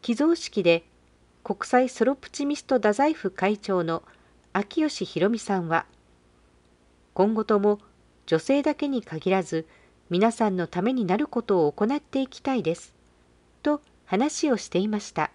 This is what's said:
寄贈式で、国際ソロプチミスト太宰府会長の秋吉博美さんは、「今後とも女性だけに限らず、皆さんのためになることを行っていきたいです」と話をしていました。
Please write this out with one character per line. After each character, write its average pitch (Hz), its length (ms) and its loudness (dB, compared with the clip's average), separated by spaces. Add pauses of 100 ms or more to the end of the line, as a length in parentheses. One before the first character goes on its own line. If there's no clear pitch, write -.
寄 233 120 -2
贈 311 220 2
式 - 260 -4
で、 170 220 4 (580)
国 - 220 -6
際 254 240 2
ソ - 160 -2
ロ 269 100 2
プ - 160 -14
チ 285 160 -6
ミ 285 100 -2
ス - 60 -14
ト 262 140 0
太 208 180 4
宰 294 200 2
府 196 160 -6
会 202 280 -2
長 180 260 -2
の 165 180 -4 (500)
秋 202 340 -2
吉 285 180 -4
博 175 240 0
美 226 100 0
さ 196 200 -2
ん 170 100 -4
は、 165 180 0 (1300)
「今 208 200 2
後 214 100 -2
と 214 140 2
も 208 220 2 (460)
女 160 120 2
性 277 240 2
だ 302 120 0
け 294 140 -4
に 262 140 -2
限 160 280 -6
ら 190 120 2
ず、 160 240 -6 (420)
皆 196 240 2
さ 220 160 0
ん 190 80 -2
の 175 100 -2
た 175 160 -4
め 240 100 0
に 247 120 -2
な 180 120 0
る 294 100 -2
こ 233 160 -4
と 175 240 2
を 147 60 0
行 - 120 -2
っ 277 160 -2
て - 220 -4
い 254 60 -4
き - 120 -20
た 269 140 -2
い 233 80 0
で 165 140 -2
す」 - 180 -20 (680)
と 294 200 0 (240)
話 277 440 0
を 233 60 2
し - 120 -8
て 175 100 -2
い 202 100 0
ま 208 120 -2
し - 120 -16
た。 156 220 -4